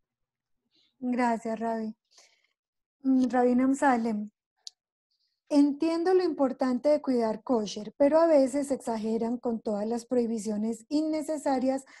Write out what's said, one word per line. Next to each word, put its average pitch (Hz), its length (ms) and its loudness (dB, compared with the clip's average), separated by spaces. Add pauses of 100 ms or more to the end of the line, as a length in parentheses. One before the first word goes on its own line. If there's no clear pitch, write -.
(1000)
Gracias, 233 580 -2
Rabbi. 226 360 -6 (1120)
Mm, 262 240 2
Rabbi 247 320 2
Amsalem, 240 720 0 (1200)
entiendo 320 640 2
lo 370 100 2
importante 262 640 -2
de 294 140 2
cuidar 226 400 -2
kosher, 214 560 -4
pero 285 200 4
a 330 80 6
veces 277 440 4
exageran 226 640 -2
con 233 240 -6
todas 208 260 -4
las 233 200 -6
prohibiciones 220 840 -2
innecesarias, 285 960 -2 (160)